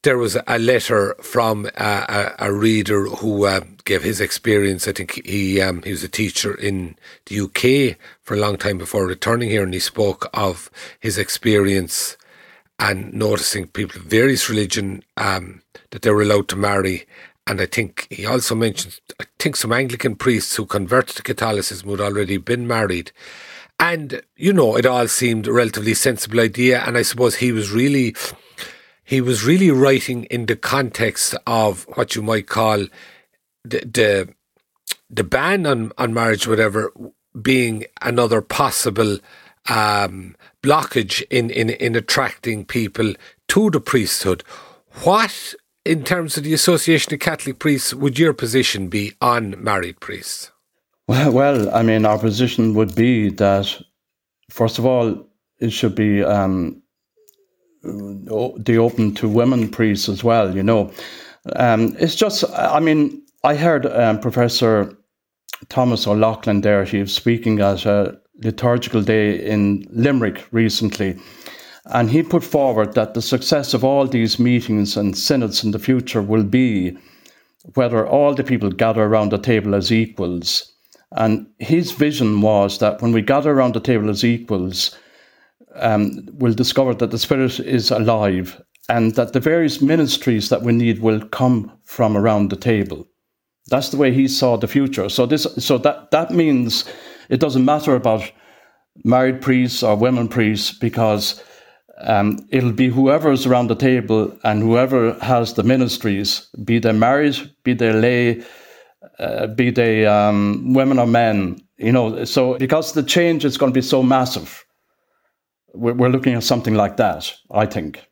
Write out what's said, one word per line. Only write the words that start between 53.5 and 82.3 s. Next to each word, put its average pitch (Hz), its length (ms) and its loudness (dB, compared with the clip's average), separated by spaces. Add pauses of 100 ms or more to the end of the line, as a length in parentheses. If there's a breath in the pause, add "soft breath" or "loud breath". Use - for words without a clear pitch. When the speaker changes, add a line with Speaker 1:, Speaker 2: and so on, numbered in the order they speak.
Speaker 2:
first 113 300 -2
of 117 60 0
all, 120 420 0 (320)
it 117 120 -2
should 104 220 0
be, 101 300 2
um, 95 580 0 (1040)
o-, 101 720 -8
the 113 220 0
open 117 360 2
to 113 140 -2
women 120 400 2
priests 107 400 0
as 98 140 -6
well, 113 320 2
you 98 80 -2
know. 104 280 2 (640 loud breath)
Um, 113 440 2
it's 160 160 0
just, 208 280 0 (120)
I 151 240 2
mean, 156 420 2 (220)
I 147 120 4
heard, 151 300 2
um, 110 340 2
Professor 117 800 0 (720)
Thomas 123 380 0
O'Loughlin 107 540 2
there, 101 220 4
he 98 160 -2
was 98 140 -4
speaking 113 460 0
at 98 260 0
a 101 340 0 (240)
liturgical 117 600 0
day 104 360 2
in 101 520 0
Limerick 117 600 0
recently, 104 680 0 (640 loud breath)
and 120 240 0
he 156 140 2
put 170 200 0
forward 110 520 0
that 110 180 0
the 113 80 -4
success 131 540 0
of 117 80 0
all 135 240 2
these 113 320 0
meetings 117 580 0
and 101 180 -2
synods 120 480 -2
in 110 60 0
the 104 80 -4
future 123 460 -2
will 110 200 2
be 98 540 0 (800 loud breath)
whether 120 320 0
all 143 260 2
the 135 100 -2
people 107 280 0
gather 110 320 0
around 107 260 2
the 104 80 0
table 104 380 0
as 98 160 0
equals. 98 800 -2 (380 soft breath)
And 110 360 0 (120)
his 170 320 0
vision 131 500 0